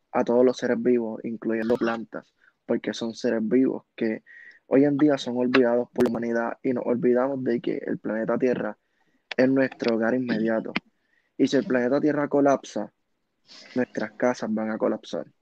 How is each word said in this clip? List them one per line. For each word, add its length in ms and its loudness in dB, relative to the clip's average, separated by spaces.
a 120 0
todos 200 4
los 140 4
seres 240 -2
vivos, 420 0
incluyendo 520 -2
plantas, 580 -4
porque 280 -4
son 200 -6
seres 280 -2
vivos 420 0
que 260 -4
hoy 180 4
en 140 2
día 200 4
son 200 -6
olvidados 540 2
por 120 0
la 60 0
humanidad 520 -4
y 120 -2
nos 120 -4
olvidamos 580 0
de 160 0
que 260 -4
el 120 -6
planeta 400 -4
Tierra 400 -2
es 140 4
nuestro 460 0
hogar 180 0
inmediato. 580 0
Y 100 4
si 80 0
el 100 0
planeta 340 0
Tierra 280 0
colapsa, 640 0
nuestras 400 -4
casas 400 -2
van 180 -4
a 60 -6
colapsar. 480 -4